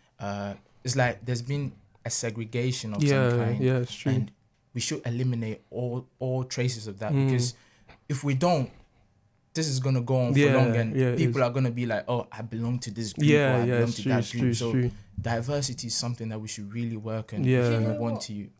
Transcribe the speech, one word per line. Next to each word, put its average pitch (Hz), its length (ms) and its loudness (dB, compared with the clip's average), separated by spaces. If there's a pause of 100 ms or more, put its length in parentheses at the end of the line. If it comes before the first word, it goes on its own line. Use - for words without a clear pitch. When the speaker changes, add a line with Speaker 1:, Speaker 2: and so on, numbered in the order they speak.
(180)
Speaker 1:
uh, 101 360 -6 (300)
it's 131 120 -2
like 123 280 0
there's 120 180 -2
been 143 300 -4 (320)
a 117 60 -6
segregation 117 840 -4
of 104 100 -2
Speaker 2:
Yeah, 135 280 4
Speaker 1:
some 120 80 2
kind. 120 260 0
Speaker 2:
yeah, 127 140 4
it's 123 160 -4
true. - 180 -2
Speaker 1:
And 107 180 0 (440)
we 120 60 -4
should - 260 -4
eliminate 120 640 -2
all, 123 360 -6 (120)
all 127 260 -2
traces 120 420 -2
of 101 140 -10
that, 110 120 -2
Speaker 2:
Mm. 139 140 4
Speaker 1:
because 123 280 2 (540)
if 139 140 -4
we 143 120 0
don't, 147 360 2 (840)
this 160 140 0
is 135 140 0
gonna 131 200 2
go 127 160 0
on 123 180 2
for 143 180 6
long, 123 220 4
Speaker 2:
Yeah, 117 60 4
Speaker 1:
and 110 160 0
Speaker 2:
yeah, 131 120 4
it 123 100 2
Speaker 1:
people 127 220 2
Speaker 2:
is. 123 80 6
Speaker 1:
are - 20 0
gonna 127 220 0
be 120 140 -2
like, 110 200 -2
"Oh, 120 240 -2
I 110 120 -12
belong 117 380 -4
to 117 120 -6
this 107 200 -6
group, 151 160 0
Speaker 2:
Yeah, 147 100 8
Speaker 1:
or 135 180 4
I - 80 2
Speaker 2:
yeah, - 20 -
Speaker 1:
belong 120 220 2
Speaker 2:
it's 120 80 -2
Speaker 1:
to - 60 -8
Speaker 2:
true, 131 100 0
Speaker 1:
that 123 80 4
Speaker 2:
it's 117 100 -4
Speaker 1:
group." 120 120 -4
Speaker 2:
true, 127 80 4
it's 113 100 0
Speaker 1:
So 117 120 -2
Speaker 2:
true. 123 180 2 (300)
Speaker 1:
diversity 123 680 -2
is 110 60 -2
something 120 340 -2
that 107 120 -6
we 110 60 -10
should 104 260 -10
really 117 240 -4
work 110 380 -8
on - 80 -2
Speaker 2:
Yeah. 127 220 4
Speaker 1:
if 120 40 4
we 117 60 4
Speaker 3:
You 113 60 2
know 107 200 0
Speaker 1:
want 117 140 -2
Speaker 3:
what? 104 80 -6
Speaker 1:
to. 101 260 -8 (120)